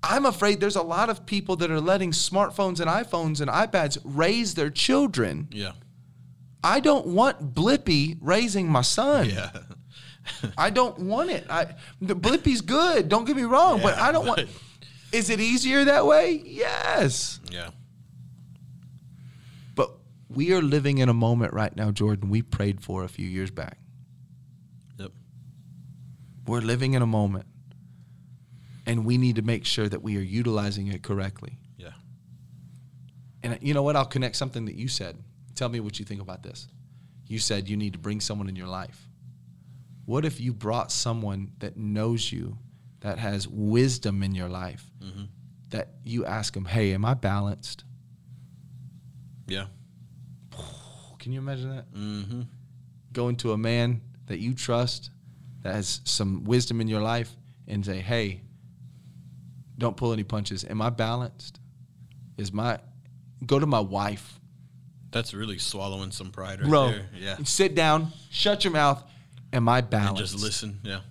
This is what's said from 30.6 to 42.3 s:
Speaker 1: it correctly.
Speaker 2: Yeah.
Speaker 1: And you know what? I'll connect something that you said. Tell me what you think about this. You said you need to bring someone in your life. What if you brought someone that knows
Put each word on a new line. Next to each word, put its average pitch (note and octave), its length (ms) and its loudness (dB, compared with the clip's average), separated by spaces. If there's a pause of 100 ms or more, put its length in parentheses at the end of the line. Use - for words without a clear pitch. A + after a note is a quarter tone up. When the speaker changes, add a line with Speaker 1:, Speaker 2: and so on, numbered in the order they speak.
Speaker 1:
it F#2+ 140 -6
correctly. G2 540 -6 (220)
Speaker 2:
Yeah. - 140 -18 (1500)
Speaker 1:
And A#2+ 200 -4
you C#3+ 100 -2
know C#3+ 100 2
what? D3 140 2
I'll C3+ 80 4
connect B2+ 320 -2
something B2 300 -6
that G2+ 80 -8
you A#2 120 -6
said. F#2 300 -6 (400)
Tell B2+ 120 -4
me A#2 120 -4
what G#2 180 -8
you G2+ 60 -10
think G2+ 160 -10
about F#2 220 -14
this. - 260 -16 (580)
You A2 120 -6
said G2 300 -2
you G#2 80 -4
need G#2 180 -4
to F2 40 -12
bring G#2 220 -6
someone G#2 280 -6
in F#2 80 -8
your F#2 120 -12
life. F#2 400 -12 (1000)
What C3 180 0
if D#3+ 160 -4
you B2 120 -2
brought G#2+ 380 -2
someone G2+ 720 -4
that G#2 160 -10
knows G#2+ 560 -2